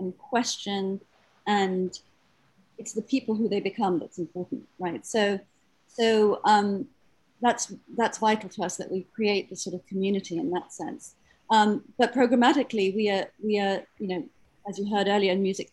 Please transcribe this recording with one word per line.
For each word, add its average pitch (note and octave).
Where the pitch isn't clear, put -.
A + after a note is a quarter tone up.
and F#3
question, G3
and F#3
it's -
the A3
people A#3+
who A3
they G3
become F#3+
that's -
important, -
right? F3+
So, G3+
so, A3
um, G3+
that's, A#3
that's A3+
vital G#3+
to G3
us, F3+
that F#3
we F#3
create G#3
this F3+
sort F3+
of F3+
community F#3+
in E3
that F3+
sense. -
Um, G#3+
but A#3
programmatically, A#3+
we G#3
are, G3
we G#3
are, G3
you G#3
know, F3+
as F#3+
you G3+
heard G3+
earlier, G3+
in G3
music F#3+